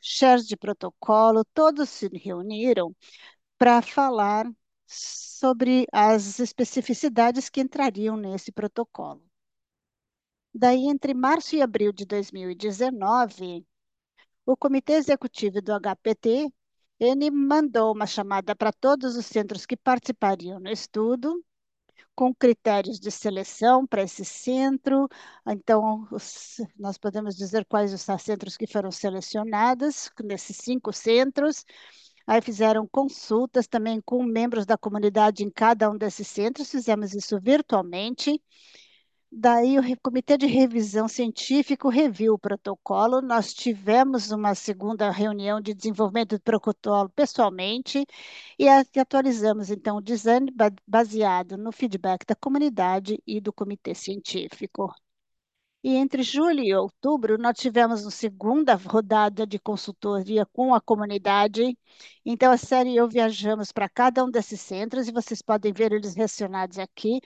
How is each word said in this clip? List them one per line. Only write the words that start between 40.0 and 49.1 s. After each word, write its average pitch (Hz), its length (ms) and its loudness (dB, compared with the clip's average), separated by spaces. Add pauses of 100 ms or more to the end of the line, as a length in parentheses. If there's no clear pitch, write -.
de 269 100 2
Revisão 226 640 2
Científico 262 800 -2
reviu 226 460 2
o 202 40 0
protocolo, 202 800 -2
nós 233 320 0
tivemos 220 800 2
uma 208 240 0
segunda 208 560 -4
reunião 208 500 -2
de 208 140 -8
desenvolvimento 214 640 -2
do 190 60 -10
protocolo 202 680 0
pessoalmente 226 960 -2 (520)
e 285 100 6
a-, 269 160 10 (100)
e 269 60 2
atualizamos, 220 680 0